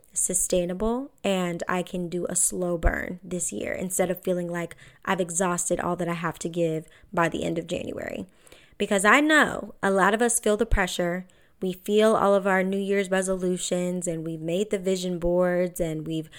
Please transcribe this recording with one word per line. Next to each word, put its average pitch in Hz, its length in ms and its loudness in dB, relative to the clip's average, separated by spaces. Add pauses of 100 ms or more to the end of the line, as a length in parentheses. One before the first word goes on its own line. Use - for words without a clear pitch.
(120)
sustainable 185 1000 -2 (100)
and 180 460 -2
I 180 160 -2
can 180 240 -6
do 175 200 -4
a - 60 -4
slow 175 440 0
burn - 440 0
this 180 300 -6
year - 200 -6
instead 180 380 -2
of 180 140 -6
feeling 180 240 0
like 170 260 -6 (300)
I've 190 160 0
exhausted 175 580 0
all 175 180 -2
that 170 120 -4
I 170 60 -2
have 165 260 -6
to 175 80 -6
give 165 400 -2 (240)
by 165 160 2
the - 160 -2
end 165 140 -2
of 165 100 -8
January. - 580 -6 (500)
Because 202 280 0
I 240 160 10
know 302 600 2
a 196 120 2
lot 190 200 6
of 220 80 2
us 240 200 2
feel 208 160 2
the - 100 0
pressure. 180 600 0 (340)
We 185 100 -2
feel 214 440 4
all 202 180 4
of 190 120 2
our 190 180 2
New 190 120 -2
Year's 196 340 0
resolutions 180 1000 -2
and 160 180 -4
we've 165 140 -6
made 175 300 -2
the 208 100 -2
vision 180 400 -2
boards 175 600 2
and 156 260 -4
we've 160 220 -4 (100)